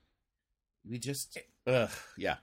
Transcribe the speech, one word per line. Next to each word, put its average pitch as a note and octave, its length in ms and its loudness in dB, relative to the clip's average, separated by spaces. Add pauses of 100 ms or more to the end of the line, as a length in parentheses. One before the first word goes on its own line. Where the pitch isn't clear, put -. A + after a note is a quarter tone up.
(880)
we A#2+ 100 -6
just, C3+ 400 -6 (280)
ugh, B2 240 6 (260)
yeah, F#2 260 0